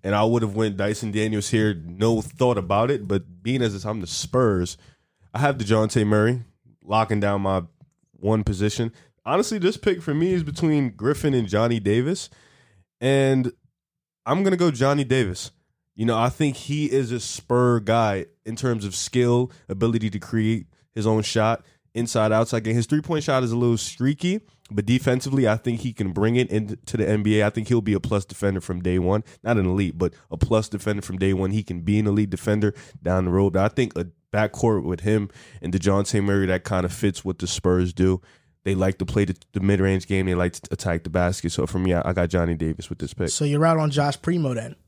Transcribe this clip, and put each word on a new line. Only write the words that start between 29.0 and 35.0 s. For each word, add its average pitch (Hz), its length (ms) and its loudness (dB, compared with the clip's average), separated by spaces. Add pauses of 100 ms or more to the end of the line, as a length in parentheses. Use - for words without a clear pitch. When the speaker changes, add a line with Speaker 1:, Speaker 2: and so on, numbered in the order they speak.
Speaker 1:
Not 113 140 2
an 95 80 2
elite, 90 320 0
but 90 160 -2 (180)
a 87 60 -8
plus 110 320 2
defender 101 320 -4
from 92 160 -10
day 95 160 2
one. 95 180 -2
He 107 120 -4
can 87 180 -8
be 101 180 2
an 107 80 2
elite 104 220 2
defender 104 440 0 (300)
down 92 220 0
the 87 60 0
road. 95 220 4
But 95 120 2
I - 20 0
think - 300 -2
a 87 100 -4 (260)
backcourt 107 500 0
with 85 180 -4